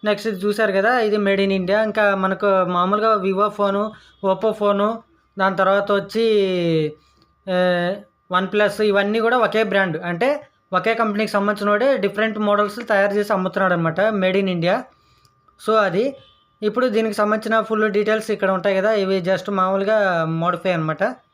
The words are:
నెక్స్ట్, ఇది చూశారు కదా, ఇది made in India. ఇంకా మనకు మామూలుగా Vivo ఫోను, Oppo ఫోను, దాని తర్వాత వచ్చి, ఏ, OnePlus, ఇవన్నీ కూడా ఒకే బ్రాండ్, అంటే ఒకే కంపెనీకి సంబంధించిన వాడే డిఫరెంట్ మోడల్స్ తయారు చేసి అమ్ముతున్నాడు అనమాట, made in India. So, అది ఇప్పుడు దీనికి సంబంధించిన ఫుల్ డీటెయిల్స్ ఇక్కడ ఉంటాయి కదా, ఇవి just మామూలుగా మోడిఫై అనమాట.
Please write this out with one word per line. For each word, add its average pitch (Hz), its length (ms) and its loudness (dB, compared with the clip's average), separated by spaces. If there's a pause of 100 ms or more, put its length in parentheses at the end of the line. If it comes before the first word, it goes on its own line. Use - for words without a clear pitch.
నెక్స్ట్, 208 220 -2
ఇది 202 140 -4
చూశారు 208 340 0
కదా, 196 140 2 (160)
ఇది 214 180 0
made 196 200 2
in 196 120 0
India. 190 220 0 (100)
ఇంకా 214 160 0 (180)
మనకు 190 280 0 (240)
మామూలుగా 202 340 2 (160)
Vivo 196 220 0 (100)
ఫోను, 202 260 0 (480)
Oppo 196 200 0 (100)
ఫోను, 202 260 2 (500)
దాని 190 240 0
తర్వాత 196 280 2 (100)
వచ్చి, 196 240 -2 (1200)
ఏ, 185 100 -2 (800)
OnePlus, 202 400 0 (140)
ఇవన్నీ 202 340 2
కూడా 233 120 2 (100)
ఒకే 220 160 0 (100)
బ్రాండ్, 190 240 0 (140)
అంటే 175 180 0 (480)
ఒకే 185 240 0
కంపెనీకి 214 340 -2
సంబంధించిన 208 380 0
వాడే 220 160 2 (160)
డిఫరెంట్ 214 420 -2
మోడల్స్ 208 320 0 (140)
తయారు 202 260 2
చేసి 208 180 -2
అమ్ముతున్నాడు 185 400 0
అనమాట, 165 240 -2 (220)
made 185 200 2
in 196 120 0
India. 175 220 0 (840)
So, 220 140 -2 (120)
అది 190 180 -2 (580)
ఇప్పుడు 214 340 0
దీనికి 220 240 -2
సంబంధించిన 214 380 0 (100)
ఫుల్ 220 160 0 (120)
డీటెయిల్స్ 214 400 0
ఇక్కడ 196 220 0
ఉంటాయి 190 200 0
కదా, 208 140 2 (100)
ఇవి 190 160 0 (100)
just 185 300 -2
మామూలుగా 196 400 0 (440)
మోడిఫై 175 360 -2
అనమాట. 156 240 -2 (320)